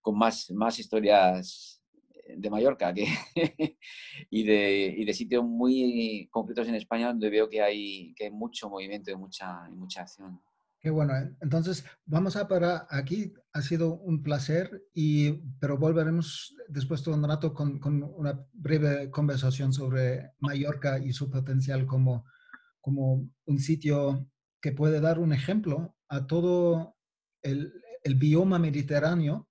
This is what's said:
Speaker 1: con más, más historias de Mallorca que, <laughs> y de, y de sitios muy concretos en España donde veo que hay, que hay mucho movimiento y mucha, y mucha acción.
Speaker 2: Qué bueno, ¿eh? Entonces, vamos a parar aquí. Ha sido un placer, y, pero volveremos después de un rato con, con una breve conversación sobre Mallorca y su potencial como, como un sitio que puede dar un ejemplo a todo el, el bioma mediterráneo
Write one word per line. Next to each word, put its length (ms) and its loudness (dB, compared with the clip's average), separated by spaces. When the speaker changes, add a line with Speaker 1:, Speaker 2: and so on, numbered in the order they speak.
Speaker 1:
con 180 0
más, 340 2
más 260 0
historias 1040 2
de 140 -6
Mallorca 420 2
que, 140 -2
<laughs> 440 -2
y 140 0
de, 520 4
y 80 -2
de 100 -2
sitios 300 0
muy 880 0
concretos 380 -4
en 60 -2
España 340 -2
donde 220 -2
veo 180 4
que 140 -2
hay, 520 -4
que 100 -8
hay 60 -8
mucho 380 -10
movimiento 420 -10
y 60 -8
mucha, 540 -14
y 60 -18
mucha 260 -12
acción. 380 -18
Speaker 2:
Qué 100 -4
bueno, 260 0
¿eh? 240 -6
Entonces, 440 -2
vamos 320 0
a 100 -2
parar 440 0
aquí. 420 -4
Ha 100 -4
sido 360 0
un 240 -2
placer, 600 -2
y, 380 4
pero 200 0
volveremos 760 0
después 360 -4
de 80 -2
un 140 2
rato 280 0
con, 260 -2
con 220 0
una 500 -4
breve 580 0
conversación 600 2
sobre 680 0
Mallorca 600 -2
y 140 -4
su 180 -4
potencial 560 0
como, 380 2
como 480 0
un 120 2
sitio 720 0
que 120 -2
puede 280 2
dar 180 2
un 140 2
ejemplo 640 -2
a 180 -4
todo 720 2
el, 300 -4
el 100 2
bioma 460 4
mediterráneo 920 0